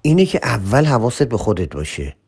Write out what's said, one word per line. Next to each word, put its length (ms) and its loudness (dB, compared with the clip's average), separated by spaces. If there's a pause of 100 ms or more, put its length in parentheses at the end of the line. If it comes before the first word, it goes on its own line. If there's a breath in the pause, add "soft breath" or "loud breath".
اینه 240 4
که 180 -4
اول 420 0
حواست 380 0
به 140 -2
خودت 380 -2
باشه 400 -8 (120)